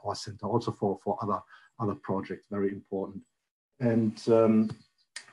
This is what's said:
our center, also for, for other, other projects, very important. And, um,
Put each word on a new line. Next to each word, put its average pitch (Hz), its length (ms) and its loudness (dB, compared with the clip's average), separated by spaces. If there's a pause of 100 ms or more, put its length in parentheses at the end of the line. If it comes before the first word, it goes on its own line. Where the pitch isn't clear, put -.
our 101 100 -4
center, 101 320 -10
also 110 260 0
for, 98 320 -2
for 104 180 -2
other, 98 180 -2 (380)
other 101 160 -2
projects, 98 560 -6
very 98 200 -2
important. 98 520 -8 (580)
And, 113 480 0
um, 110 420 6 (640)